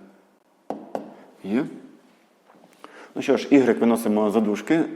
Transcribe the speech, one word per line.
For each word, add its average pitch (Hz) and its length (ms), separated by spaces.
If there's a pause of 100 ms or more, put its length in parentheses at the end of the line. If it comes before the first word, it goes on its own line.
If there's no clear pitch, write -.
(1400)
Є? 113 200 (1500)
Ну 139 80
що 131 140
ж, - 140
ігрек 123 300
виносимо 110 500
за 110 100
дужки 104 400 (160)